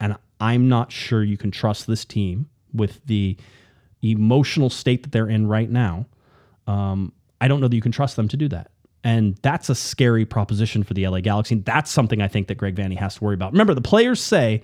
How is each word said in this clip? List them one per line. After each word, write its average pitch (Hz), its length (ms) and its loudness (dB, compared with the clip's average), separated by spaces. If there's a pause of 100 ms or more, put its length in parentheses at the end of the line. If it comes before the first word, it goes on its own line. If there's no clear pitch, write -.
and 104 160 -2 (240)
I'm 120 260 2
not 120 240 0
sure 110 320 -2
you 104 140 -2
can 101 140 -6
trust - 360 -2
this 113 160 -2
team 101 460 -4 (240)
with 107 320 -2
the 101 320 -2 (640)
emotional 120 680 2
state - 340 -2
that 143 100 -14
they're 110 160 0
in 107 180 2
right 110 220 0
now. 113 380 -2 (600)
Um, 98 460 -2 (260)
I 123 100 2
don't 143 100 0
know 131 80 2
that 120 80 0
you 110 60 0
can 117 100 -2
trust 139 240 -2
them 107 140 0
to 139 80 -6
do 147 120 0
that. 85 200 -8 (360)
And 110 360 2
that's 147 260 -2
a 127 80 0
scary 117 480 2
proposition 107 580 -2
for 98 120 -4
the 95 100 -2
L 92 120 0
A 92 40 -2
Galaxy. 107 360 0
And 98 100 -2
that's 143 260 2
something 110 300 2
I 98 80 2
think 101 180 -2
that 101 80 -4
Greg 98 220 -2
Vanney 95 180 -2
has 98 200 -4
to - 100 -10
worry 104 80 2
about. 95 180 -4
Remember, 190 220 4
the 127 80 -2
players 226 400 2
say, 113 420 2